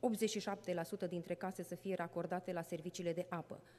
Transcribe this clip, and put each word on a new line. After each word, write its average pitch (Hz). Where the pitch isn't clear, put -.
optzeci 220
și 214
șapte 202
la 170
sută 190
dintre 175
case 185
să 175
fie 190
racordate 175
la 170
serviciile 170
de 175
apă, -